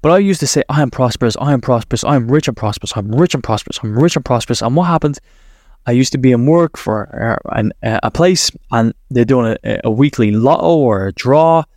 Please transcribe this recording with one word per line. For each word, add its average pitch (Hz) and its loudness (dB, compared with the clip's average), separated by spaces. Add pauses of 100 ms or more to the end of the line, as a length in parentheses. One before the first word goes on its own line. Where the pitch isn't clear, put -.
But 160 2
I 185 6
used 196 2
to 143 -2
say, - 0
"I 147 0
am 135 2
prosperous. 123 -2
I 147 0
am 127 0
prosperous. 120 -2
I 123 0
am 120 0
rich 151 2
and 117 -6
prosperous. - -6
I'm 107 -4
rich 160 2
and 131 -4
prosperous. - -6
I'm 110 -4
rich 160 2
and 143 -4
prosperous." 120 -2
And 120 0
what 175 2
happened? 160 0 (680)
I 123 0
used 127 2
to 139 -2
be 127 4
in 123 2
work 165 2
for, - -6
uh, - -4
an, 107 -2 (100)
uh, 110 -2
a 113 -2
place, 180 0 (180)
and 117 0 (160)
they're 123 2
doing 117 0
a, 110 -4
a 113 0
weekly 120 2
lotto 143 2
or 104 0
a 95 -8
draw 156 2 (120)